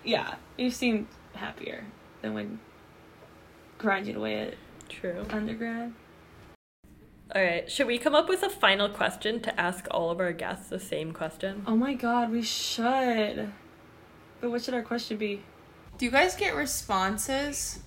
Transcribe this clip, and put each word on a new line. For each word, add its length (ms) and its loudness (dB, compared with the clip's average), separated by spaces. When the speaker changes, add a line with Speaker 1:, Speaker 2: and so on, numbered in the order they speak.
Speaker 1:
Yeah, 300 0
you 140 2
seem 380 2
happier 500 -8
than 120 -4
when 240 -6
grinding 380 0
away 220 -2
at 160 -4
Speaker 2:
True. 420 -6
Speaker 1:
undergrad. 640 -4
Speaker 2:
All 80 4
right, 280 2
should 160 2
we 120 2
come 160 4
up 140 8
with 140 2
a 80 2
final 380 4
question 520 0
to 200 -2
ask 300 0
all 200 2
of 100 -2
our 120 2
guests 360 -6
the 100 -6
same 340 -4
question? 540 -6
Speaker 1:
Oh 80 4
my 200 4
God, 360 2
we 120 0
should. 1080 0
But 100 0
what 120 -2
should 120 -2
our 80 0
question 340 -4
be? 260 -4
Speaker 3:
Do 60 0
you 80 2
guys 240 6
get 180 0
responses 1300 -2